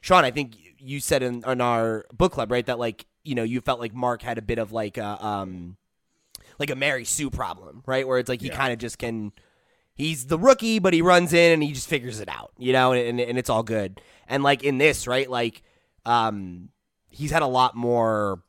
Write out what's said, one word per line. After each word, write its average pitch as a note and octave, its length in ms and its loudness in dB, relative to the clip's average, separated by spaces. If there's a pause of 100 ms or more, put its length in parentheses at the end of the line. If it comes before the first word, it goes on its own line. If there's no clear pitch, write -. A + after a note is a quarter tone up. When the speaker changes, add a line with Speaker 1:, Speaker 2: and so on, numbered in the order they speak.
Speaker 1:
Sean, F3+ 240 4
I B2+ 60 0
think A#2+ 260 -8 (220)
you C#3 200 -10
said C3+ 240 0
in, B2 240 -4
in B2+ 140 -2
our A2+ 520 0
book F3 200 2
club, A2+ 180 -4
right, B2 160 0
that, A#2+ 120 -4
like, A#2 280 -6 (160)
you C#3 120 -8
know, A#2 80 -2
you A#2 180 -2
felt B2 200 -4
like A2+ 120 -8
Mark B2 300 -4
had A#2 160 -6
a A2 40 -10
bit A2+ 160 -4
of, G#2+ 140 -6
like, A2 240 -6
a, G#2 280 -8
um, F#2 520 -8 (800)
like, C#3+ 120 -6
a C3+ 40 -4
Mary C3+ 300 -2
Sue C#3+ 260 -4
problem, F#2 560 -10
right, C3 220 -2
where B2+ 100 2
it's B2 120 -2
like A#2+ 100 -4
he B2+ 80 -8
Speaker 2:
Yeah. - 80 -8
Speaker 1:
kinda B2+ 200 -2
just A2+ 220 -10
can, A2 340 -6 (640)
he's C#3+ 320 -6
the D#3+ 120 0
rookie, A3+ 400 4
but F3+ 160 4
he E3 80 4
runs F3 320 6
in E3+ 180 8
and D#3 100 4
he D3 100 -2
just C3 140 -10
figures B2 320 -6
it G#2+ 120 -10
out, B1+ 260 -12
you B2 160 -2
know, B2+ 200 4
and, B2 140 2
and, A#2+ 140 -2
and A#2+ 180 -2
it's B2+ 120 -4
all A2 120 2
good. G#2+ 380 -4 (260)
And, C#3 160 -2
like, C#3 220 2
in C#3 140 0
this, C#3+ 280 2
right, C3 240 -2
like, A#2+ 320 -4 (440)
um, G#2 640 -2 (400)
he's C#3 200 -10
had D#3+ 120 2
a C#3 40 0
lot B2+ 300 2
more A2+ 720 0